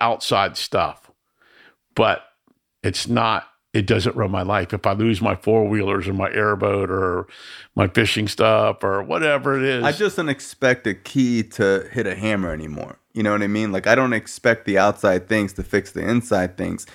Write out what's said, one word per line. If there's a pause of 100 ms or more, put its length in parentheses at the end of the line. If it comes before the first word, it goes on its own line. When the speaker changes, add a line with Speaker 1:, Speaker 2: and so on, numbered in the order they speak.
Speaker 1:
outside
stuff, (880)
but (600)
it's
not, (260)
it
doesn't
run
my
life.
If
I
lose
my
four-wheelers
or
my
airboat
or (480)
my
fishing
stuff
or
whatever
it
is.
Speaker 2:
I
just
don't
expect
a
key
to
hit
a
hammer
anymore. (140)
You
know
what
I
mean?
Like,
I
don't
expect
the
outside
things
to
fix
the
inside
things